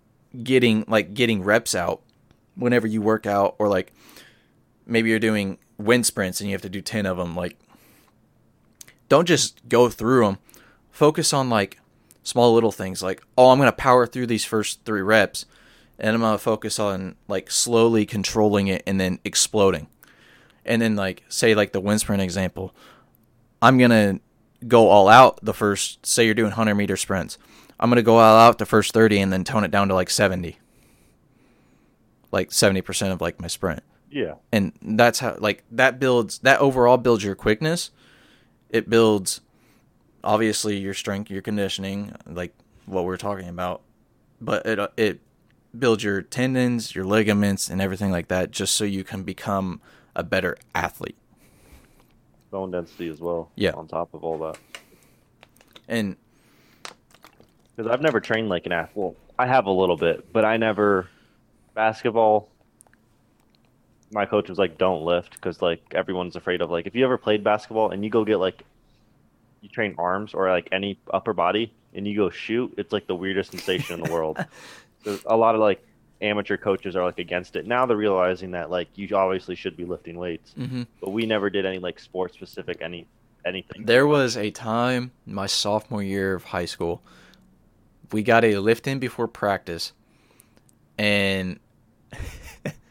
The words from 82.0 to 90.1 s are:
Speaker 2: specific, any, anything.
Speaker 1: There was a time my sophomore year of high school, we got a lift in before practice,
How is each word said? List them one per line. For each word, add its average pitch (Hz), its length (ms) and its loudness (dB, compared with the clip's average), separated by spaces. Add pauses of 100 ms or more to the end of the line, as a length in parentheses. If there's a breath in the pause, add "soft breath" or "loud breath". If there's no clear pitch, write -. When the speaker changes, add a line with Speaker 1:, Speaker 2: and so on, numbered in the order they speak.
Speaker 2:
specific, 87 480 -14
any, 82 260 -14 (380)
anything. 92 400 -12
Speaker 1:
There 123 220 4
was 135 280 0
a 107 160 -6
time 123 600 -4 (140)
my 101 200 -10
sophomore 104 580 -4
year 95 300 -4
of 87 120 -8
high 90 200 -6
school, 85 380 -8 (1080 soft breath)
we 110 120 -2
got 113 200 4
a 107 140 2
lift 107 300 -2
in 135 120 -4
before 120 300 -6
practice, 95 640 -6 (1040 soft breath)